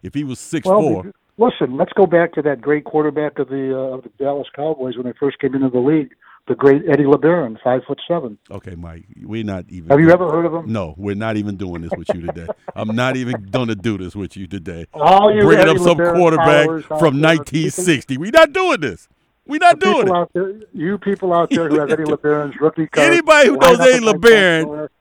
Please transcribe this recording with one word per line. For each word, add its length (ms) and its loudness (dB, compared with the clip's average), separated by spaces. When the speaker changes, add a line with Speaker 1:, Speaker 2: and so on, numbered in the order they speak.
Speaker 1:
If 120 -14
he 100 -6
was 160 -10
six 260 -8
four. 380 0
Speaker 2:
Well, 140 2
listen, 260 -6
let's 160 -2
go 140 2
back 280 0
to 80 -4
that 180 -2
great 240 -4
quarterback 540 -4
of 100 -6
the, 280 -6
uh, 200 -8
of 60 -16
the 140 -20
Dallas 380 -6
Cowboys 400 -6
when 100 -8
they 140 -8
first 200 -4
came 140 -4
into 160 0
the 100 0
league, 360 0
the 80 -2
great 340 4
Eddie 140 2
LeBaron, 580 0
five-foot-seven. 760 -4
Speaker 1:
Okay, 260 -14
Mike, 280 -16
we're 220 -8
not 260 -8
even 200 -16
Speaker 2:
Have 100 4
you 60 4
Speaker 1:
doing 80 8
Speaker 2:
ever 180 0
heard 140 -2
of 80 -4
him? 180 -8
Speaker 1:
No, 260 -6
we're 180 -6
not 200 -6
even 220 -6
doing 240 -10
this 160 -10
with 180 -14
you 60 -10
today. 260 -12
I'm 200 -6
not 220 -2
even 340 -8
gonna 240 -4
do 220 -6
this 180 -12
with 220 -12
you 100 -12
today. 460 -12
Speaker 2:
All 420 4
you 80 2
Speaker 1:
Bringing 240 6
Speaker 2:
Eddie 120 2
Speaker 1:
up 60 0
some 120 4
Speaker 2:
LeBaron 180 0
Speaker 1:
quarterback 500 4
Speaker 2:
followers 260 -6
out 80 -4
Speaker 1:
from 200 2
Speaker 2:
there, 160 4
Speaker 1:
nineteen 340 -4
sixty. 480 -2
We're 140 -8
not 220 4
doing 260 -2
this. 300 -10
We're 140 -8
not 220 4
Speaker 2:
the 40 0
Speaker 1:
doing 200 2
Speaker 2:
people 100 0
Speaker 1:
it. 40 0
Speaker 2:
out 140 -6
there, 200 -6
you 240 -4
people 360 -4
out 160 0
there 180 -2
who 100 0
have 140 -2
Speaker 1:
<laughs> 0 -
Speaker 2:
Eddie 140 -2
LeBaron's 560 -2
rookie 260 -2
card, 240 2
Speaker 1:
Anybody 380 6
who 80 0
Speaker 2:
line 20 -4
Speaker 1:
knows 80 2
Speaker 2:
up 60 4
Speaker 1:
Eddie 100 6
Speaker 2:
at 60 -2
my 100 2
Speaker 1:
LeBaron 500 4
Speaker 2:
store. 380 -10